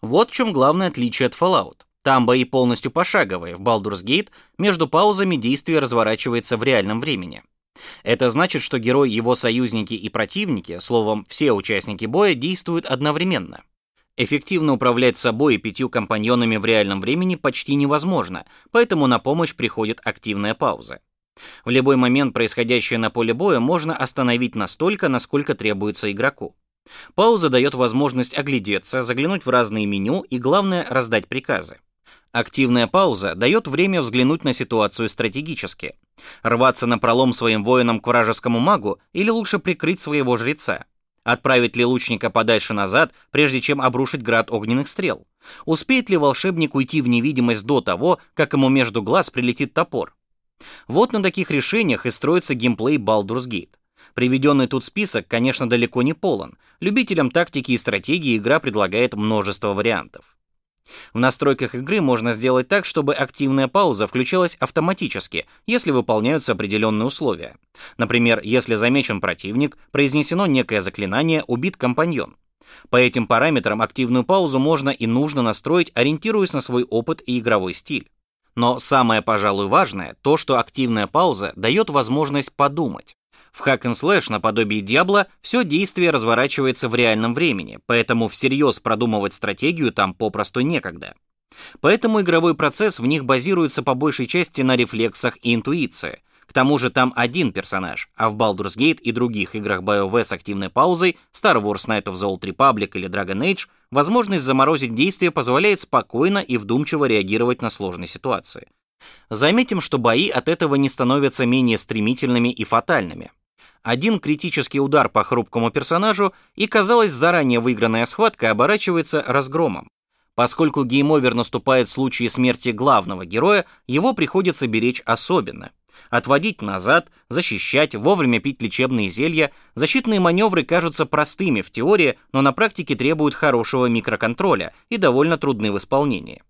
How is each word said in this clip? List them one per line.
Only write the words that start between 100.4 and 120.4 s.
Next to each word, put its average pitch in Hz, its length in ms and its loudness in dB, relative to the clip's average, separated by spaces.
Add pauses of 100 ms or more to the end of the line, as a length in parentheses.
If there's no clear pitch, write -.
паузой, 170 480 2 (140)
Star 151 300 2
Wars 101 240 -2
Knights 107 180 -2
of 95 100 -8
the 92 120 -4
Old 95 140 -4
Republic 107 540 0
или 95 140 -6
Dragon 95 320 -4
Age, 180 260 -4 (240)
возможность 185 540 0
заморозить 135 500 2
действие 175 360 0
позволяет 156 500 0
спокойно 143 580 0
и 127 200 -2
вдумчиво 139 480 0
реагировать 110 540 0
на 117 100 -4
сложные 87 380 -8
ситуации. - 600 -8 (640)
Заметим, 180 500 2
что - 180 -2
бои 117 300 2
от 127 200 -2
этого 156 280 0
не 139 120 4
становятся 135 560 0
менее 120 320 2
стремительными 120 760 0
и 113 140 -6
фатальными. 113 640 -2 (520)
Один 170 360 0
критический 147 640 -4
удар 139 280 2
по 104 160 0
хрупкому 117 460 0
персонажу, 190 640 0 (240)
и, 214 100 0
казалось, 220 460 4
заранее 139 480 2
выигранная 117 460 0
схватка 208 440 0
оборачивается 160 760 0
разгромом. 135 640 -2 (460)
Поскольку 139 500 2